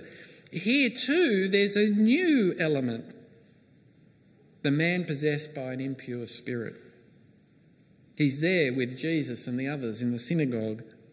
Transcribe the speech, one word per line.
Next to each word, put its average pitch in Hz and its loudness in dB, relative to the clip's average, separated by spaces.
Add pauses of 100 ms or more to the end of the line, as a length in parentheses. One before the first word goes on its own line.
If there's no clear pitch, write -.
(500)
here 240 2
too 247 2
there's 202 4
a 208 4
new 226 4
element. 135 -2 (1500)
The 147 2
man 170 0
possessed 147 -2
by 131 -8
an 131 -6
impure 123 -8
spirit. - -8 (1400)
He's 143 2
there 160 2
with 127 -4
Jesus 143 -4
and 127 -4
the 135 -4
others 120 -6
in 120 -2
the 120 -4
synagogue, 117 -2 (300)